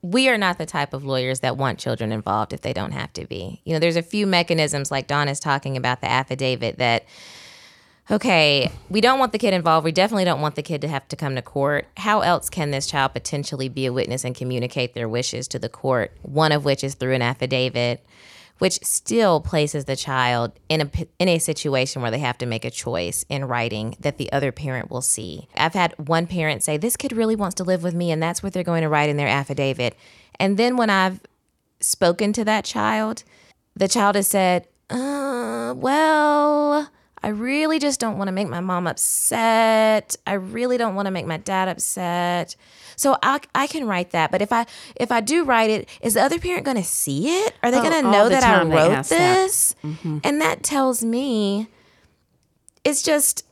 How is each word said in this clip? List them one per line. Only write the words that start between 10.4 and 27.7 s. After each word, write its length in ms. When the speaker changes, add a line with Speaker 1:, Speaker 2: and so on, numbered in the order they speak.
Speaker 1:
want 140
the 80
kid 200
to 60
have 200
to 80
come 180
to 80
court. 440
How 220
else 280
can 220
this 160
child 260
potentially 560
be 180
a 60
witness 320
and 100
communicate 600
their 140
wishes 400
to 100
the 100
court, 440
one 300
of 120
which 180
is 120
through 200
an 80
affidavit, 840
which 240
still 560
places 440
the 100
child 560
in 120
a 60
p-, 200
in 80
a 100
situation 640
where 80
they 80
have 200
to 60
make 200
a 80
choice 560
in 160
writing 560
that 180
the 140
other 180
parent 400
will 100
see. 460
I've 180
had 200
one 180
parent 380
say, 120
"This 200
kid 160
really 240
wants 200
to 60
live 220